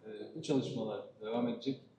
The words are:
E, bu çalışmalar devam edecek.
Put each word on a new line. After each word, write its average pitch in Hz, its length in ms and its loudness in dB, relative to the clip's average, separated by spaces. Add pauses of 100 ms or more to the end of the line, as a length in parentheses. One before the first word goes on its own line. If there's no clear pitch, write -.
E, 107 300 -8
bu 160 60 -6
çalışmalar 110 600 2 (180)
devam 117 280 2
edecek. 131 320 -2 (180)